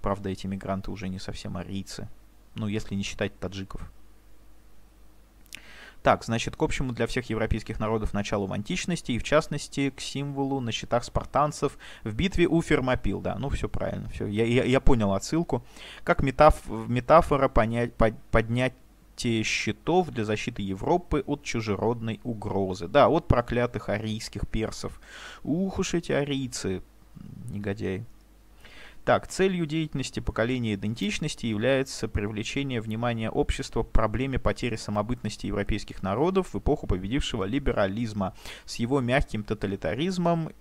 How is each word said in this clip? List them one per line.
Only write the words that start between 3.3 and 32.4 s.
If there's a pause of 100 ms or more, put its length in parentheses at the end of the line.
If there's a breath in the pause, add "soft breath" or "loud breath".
таджиков. (2000 loud breath)
Так,
значит,
к
общему
для
всех
европейских
народов
началу
в
античности
и,
в
частности,
к
символу
на
щитах
спартанцев (280 loud breath)
в
битве
у
Фермопил.
Да,
ну,
все
правильно,
все.
Я,
я,
я
понял
отсылку. (400 loud breath)
Как
метаф-,
метафора
поня-,
под-, (120)
поднятие
щитов
для
защиты
Европы
от
чужеродной
угрозы.
Да,
от
проклятых
арийских
персов. (440 loud breath)
Ух
уж
эти
арийцы, (680)
негодяи. (1000 loud breath)
Так,
целью
деятельности
поколения
идентичности
является
привлечение